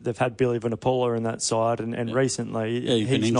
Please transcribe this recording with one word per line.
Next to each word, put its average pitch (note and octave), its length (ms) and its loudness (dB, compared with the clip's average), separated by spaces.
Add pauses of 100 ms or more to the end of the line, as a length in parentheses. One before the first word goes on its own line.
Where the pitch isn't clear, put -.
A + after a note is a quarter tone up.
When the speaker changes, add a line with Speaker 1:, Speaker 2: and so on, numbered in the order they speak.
Speaker 1:
they've A#2+ 160 -4
had B2 200 -2
Billy A#2+ 220 2
Vunipola A#2+ 580 0
in A2+ 60 -2
that A2+ 180 -4
side, A2+ 380 2
and, A2+ 160 -4
and A#2 160 -4
Speaker 2:
Yeah. A2+ 40 -4
Speaker 1:
recently A#2+ 640 0
Speaker 2:
Yeah, B2 160 0
he's G#2+ 140 2
been B2 140 2
Speaker 1:
he's A2+ 80 2
not A#2+ 80 4